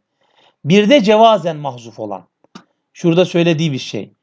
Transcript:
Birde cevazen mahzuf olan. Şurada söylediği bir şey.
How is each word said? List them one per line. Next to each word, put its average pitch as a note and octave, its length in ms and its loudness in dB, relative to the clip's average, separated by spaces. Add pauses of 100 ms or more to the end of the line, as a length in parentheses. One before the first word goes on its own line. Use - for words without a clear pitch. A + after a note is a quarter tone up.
(640)
Birde G#3 380 4
cevazen G#3+ 540 2
mahzuf B2 420 -14
olan. G2+ 240 -12 (680)
Şurada E3+ 320 0
söylediği E3+ 460 -2
bir C3 80 -6
şey. - 320 -12 (120)